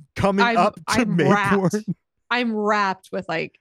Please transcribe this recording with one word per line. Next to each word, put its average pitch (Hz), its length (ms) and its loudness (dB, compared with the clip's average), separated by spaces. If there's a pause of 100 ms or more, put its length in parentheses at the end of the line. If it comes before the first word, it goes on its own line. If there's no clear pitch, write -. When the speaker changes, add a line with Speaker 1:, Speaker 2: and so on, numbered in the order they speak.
(160)
Speaker 1:
coming 196 300 2
Speaker 2:
I'm, 233 120 0
Speaker 1:
up 185 180 2
to - 120 -20
Speaker 2:
I'm 214 300 0
Speaker 1:
Mayborn. 143 120 2 (440)
Speaker 2:
wrapped. 214 160 -4 (420)
I'm 240 240 -2
wrapped 208 560 -2
with, 190 180 -8
like, 165 320 -6